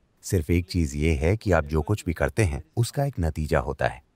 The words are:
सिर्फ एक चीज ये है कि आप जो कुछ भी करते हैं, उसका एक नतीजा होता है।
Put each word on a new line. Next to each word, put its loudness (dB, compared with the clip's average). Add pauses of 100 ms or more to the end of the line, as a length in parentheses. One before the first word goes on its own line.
(220)
सिर्फ 0
एक 2
चीज -2
ये 2
है 2
कि 0
आप 4
जो 0
कुछ -2
भी -2
करते 0
हैं, -2 (120)
उसका -2
एक -6
नतीजा 0
होता -4
है। -12 (120)